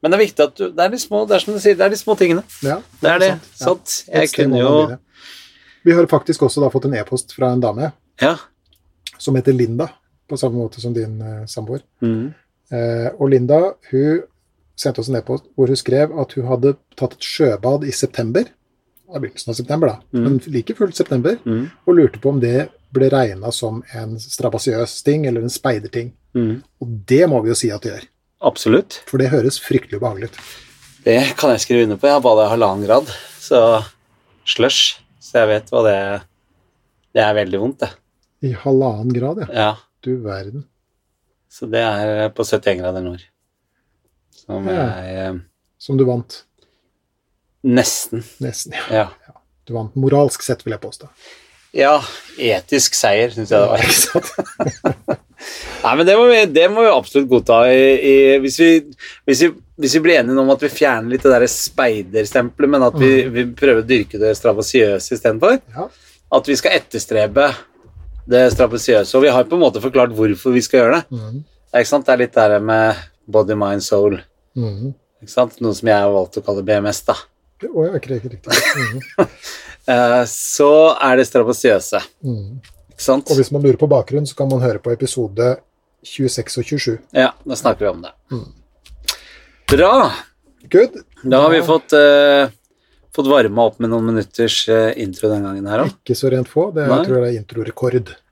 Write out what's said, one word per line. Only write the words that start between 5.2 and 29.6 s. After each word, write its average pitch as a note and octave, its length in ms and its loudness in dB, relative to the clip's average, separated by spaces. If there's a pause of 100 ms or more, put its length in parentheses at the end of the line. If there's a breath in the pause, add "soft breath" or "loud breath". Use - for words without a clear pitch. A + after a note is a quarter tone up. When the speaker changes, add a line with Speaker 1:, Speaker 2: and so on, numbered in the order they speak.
Speaker 2:
Vi E3+ 120 6
har E3+ 120 4
faktisk D#3 380 0
også C#3+ 160 0
da C3+ 100 2
fått C3+ 140 -2
en C#3 100 -4
e-post - 380 -8
fra B2+ 180 -2
en B2 120 -2
dame A#2+ 260 -4 (280)
Speaker 1:
Ja. D#3 180 0 (760)
Speaker 2:
som - 220 -4
heter C3 200 2
Linda, A#2+ 320 -2 (420)
på C#3 80 -8
samme A#2+ 220 -4
måte A2+ 200 -10
som A#2+ 140 -8
din, A2 260 -8
eh, G#2+ 260 -12
samboer. A#2 360 -12 (180)
Speaker 1:
Mhm. A#2 320 -4 (380)
Speaker 2:
Eh, A#2 480 -4
og C#3 120 0
Linda, C#3+ 440 2 (160)
hun D3+ 320 0 (560)
sendte C3+ 220 -4
oss A2+ 80 -8
en C3 80 -2
e-post B2 280 -6 (100)
hvor C3 140 2
hun C3+ 80 2
skrev D3+ 420 0
at C3+ 140 -6
hun A#2+ 160 -6
hadde C3 280 0 (200)
tatt - 160 -4
et - 100 -20
sjøbad C3 640 -2
i C#3+ 80 -8
september. B2 520 -4
Det - 680 -20
er D3 60 -8
begynnelsen - 320 -12
av - 20 -6
september, D3 340 -4
da. G#2+ 80 -4 (160)
Speaker 1:
Mhm. A#2+ 120 -2
Speaker 2:
Men C3 220 0
like C#3+ 280 -6
fullt F#3+ 220 -4
september. D3 480 -2
Speaker 1:
Mhm. A#2+ 260 -4 (160)
Speaker 2:
Og F3+ 80 4
lurte C#3+ 240 4
på C3+ 120 -2
om C#3 100 -2
det A#2+ 300 -2 (220)
ble C3+ 180 2
regnet A#2 440 -2
som A2+ 380 -8
en A2 260 -12
strabasiøs A2+ 840 -6
ting, D3+ 220 0
eller A#2 160 -2
en A#2+ 80 -6
speiderting. A#2+ 600 -6 (220)
Speaker 1:
Mhm. A#2+ 280 -4 (180)
Speaker 2:
Og B2 80 -10 (180)
det D#3+ 220 4
må B2+ 140 0
vi A2 80 -2
jo A#2+ 40 0
si A2+ 160 -2
at G2+ 120 -10
det A2 100 -10
gjør. - 120 -16 (380)
Speaker 1:
Absolutt. - 640 0
Speaker 2:
For C3+ 120 -6
det C3 120 0
høres C3+ 300 0